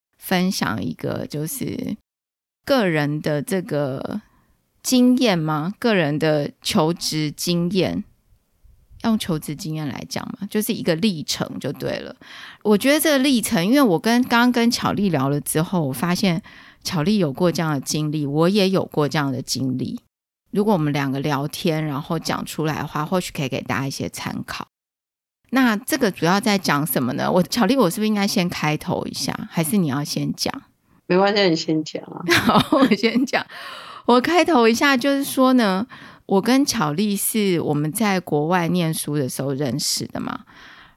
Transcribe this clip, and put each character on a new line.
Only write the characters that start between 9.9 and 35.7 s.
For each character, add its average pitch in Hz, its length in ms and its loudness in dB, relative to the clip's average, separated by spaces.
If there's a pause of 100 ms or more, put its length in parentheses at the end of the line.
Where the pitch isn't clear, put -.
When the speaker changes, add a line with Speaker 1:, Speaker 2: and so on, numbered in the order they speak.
Speaker 1:
讲 - 180 -8 (140)
嘛， 196 100 -8
就 214 120 -2
是 214 100 -2
一 - 100 -4
个 170 140 0
历 170 300 0
程 - 340 -6
就 135 140 -6
对 - 260 -6
了。 - 160 -14 (460)
我 208 160 4
觉 240 120 2
得 302 80 6
这 311 140 2
个 277 80 4
历 254 220 2
程， 180 260 0
因 233 60 4
为 294 80 6
我 190 180 4
跟， 240 220 2
刚 240 180 2
刚 247 100 6
跟 240 220 2
巧 110 220 -2
丽 196 160 0
聊 135 180 0
了 147 140 0
之 156 200 -2
后， 170 240 0
我 131 60 -2
发 175 240 -2
现 180 260 0 (440)
巧 151 180 -2
丽 214 140 2
有 151 160 0
过 175 180 2
这 156 100 -2
样 156 120 0
的 135 80 -2
经 151 320 -2
历， 151 120 -2
我 151 220 2
也 190 220 2
有 185 160 0
过 151 240 -2
这 156 100 -2
样 139 100 -2
的 127 120 -4
经 127 360 -4
历。 135 220 -6 (520)
如 196 120 0
果 214 80 2
我 190 60 4
们 151 160 0
两 139 180 -2
个 139 80 -2
聊 143 300 -2
天， 156 340 -2
然 147 180 -4
后 160 160 -4
讲 - 280 -4
出 - 180 -6
来 151 160 -2
的 143 80 -6
话， 151 180 -6
或 185 140 0
许 - 140 -6
可 160 100 -4
以 131 60 -4
给 - 140 -4
大 - 140 -4
家 139 80 -4
一 143 60 -6
些 - 160 -6
参 - 380 -8
考。 - 200 -10 (840)
那 240 260 4
这 302 220 -2
个 214 120 2
主 160 160 -2
要 185 140 4
在 202 180 2
讲 151 300 0
什 147 160 0
么 120 80 -2
呢？ 131 180 -2
我， 175 140 4
巧 240 220 0
丽， 277 100 2
我 220 140 4
是 - 80 -4
不 214 60 -2
是 214 40 2
应 220 60 0
该 202 120 0
先 190 220 0
开 151 300 -2
头 - 280 -4
一 - 80 -8
下， - 240 -6 (140)
还 170 100 -2
是 160 140 -2
你 180 120 2
要 135 140 -2
先 143 320 -4
讲？ - 300 -6 (440)
Speaker 2:
没 180 100 2
关 202 180 4
系， 202 140 4
你 160 80 2
先 156 260 -2
讲 - 220 -10
啊。 - 180 -12
Speaker 1:
<laughs> 240 160 -2
好， - 380 4
我 269 180 6
先 233 300 2
讲。 160 200 -2 (600)
我 247 160 6
开 320 240 4
头 247 200 6
一 233 80 6
下， 277 240 4
就 277 120 0
是 277 140 2
说 262 300 2
呢， 208 340 2 (380)